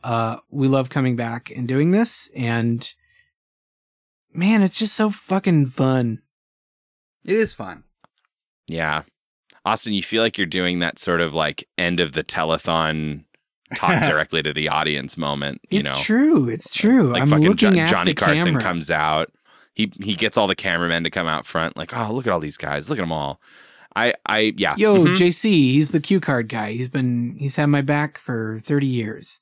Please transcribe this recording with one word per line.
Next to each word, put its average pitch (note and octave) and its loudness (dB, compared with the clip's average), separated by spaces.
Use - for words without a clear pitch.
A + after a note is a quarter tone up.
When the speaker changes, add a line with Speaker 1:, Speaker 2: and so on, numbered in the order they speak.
Speaker 1:
Uh, A#2 -2
we C3+ 0
love C3 2
coming B2+ 0
back A#2 -6
and B2+ -8
doing C#3+ 2
this, A3+ 0
and A#2 -2
man, G3+ 4
it's F#3 2
just A3 0
so - 2
fucking F#3 2
fun. B2+ 0
Speaker 2:
It F#3+ 0
is A3 0
fun. - -14
Speaker 3:
Yeah. D#2 -2
Austin, A2 -2
you G2 0
feel A2 0
like A2+ 0
you're G2 0
doing F2+ 0
that E2+ -2
sort E2+ 0
of, E2 0
like, D#2 -2
end F2 0
of D#2+ 0
the D#2 -4
telethon D#2 -2
talk - 0
Speaker 1:
<laughs> D3+ 0
Speaker 3:
directly D#2 0
to D2 -4
the D2+ -2
audience D2 -2
moment, C#2+ -4
you G3 0
Speaker 1:
It's C#2+ -2
Speaker 3:
know? C2+ -2
Speaker 1:
true. A3+ 2
It's - -6
true. G#3+ 4
Speaker 3:
Like B2 2
Speaker 1:
I'm C#3+ 4
Speaker 3:
fucking D3+ 6
Speaker 1:
looking G3+ 4
Speaker 3:
Jo-, E3+ 4
Speaker 1:
at D#3+ 2
Speaker 3:
Johnny - 2
Speaker 1:
the D3 -2
Speaker 3:
Carson D3 2
Speaker 1:
camera. D3 0
Speaker 3:
comes E2+ -4
out. D#2 0
He, G#2+ -2
he G2+ -4
gets G#2+ 0
all G#2 4
the F#2+ 0
cameramen E2+ -2
to D#2+ -2
come E2+ -2
out D#2 -2
front, E2 -4
like, F2+ -10
"Oh, A2 -4
look B2 -4
at G2 2
all E2+ 0
these D2+ -8
guys. D2+ -6
Look C#3 -4
at - -4
'em E2 -4
all." C#2+ -6
I, A#2 2
I, A2 0
yeah. E2+ 0
Speaker 1:
Yo, G3+ 6
Speaker 3:
Mm-hmm. F3 4
Speaker 1:
J F3 4
C, E3 4
he's D3 2
the D#3 0
cue F#3+ 2
card A#2+ -2
guy. G#2+ -6
He's B2 -6
been, B2 -2
he's C#3 -4
had D3 2
my D3 4
back D3 -2
for A2 -6
thirty C#3+ 0
years. A2 -6